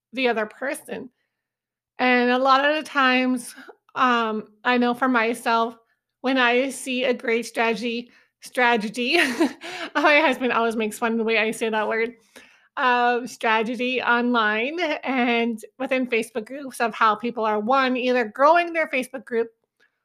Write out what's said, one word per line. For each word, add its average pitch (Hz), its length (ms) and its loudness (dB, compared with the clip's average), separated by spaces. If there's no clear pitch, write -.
the 247 160 0
other 220 180 0
person. 254 640 -10
And 247 320 2
a 254 80 2
lot 269 260 4
of 294 100 2
the 311 80 -2
times, 254 720 0
um, 233 540 0
I 247 140 2
know 240 160 2
for 262 140 0
myself, 233 680 0
when 262 160 0
I 247 320 2
see 254 340 -4
a 247 100 2
great 233 320 -2
strategy, 233 640 -4
strategy, 240 760 0
<laughs> 330 800 -2
my 294 260 4
husband 254 320 0
always 226 240 0
makes 214 220 -4
fun 226 140 0
of 226 60 0
the 220 60 0
way 226 140 2
I 220 140 0
say 226 160 -4
that 214 200 -2
word, 226 260 -2
um, 247 500 2
strategy 233 760 -2
online 240 760 0
and 240 580 0
within 262 280 -2
Facebook 233 400 -4
groups 269 340 -10
of 226 140 -2
how 220 200 2
people 233 300 -6
are, 214 160 0
one, 254 360 2
either 247 280 0
growing 320 480 4
their 320 160 -2
Facebook 254 360 -6
group 233 260 -4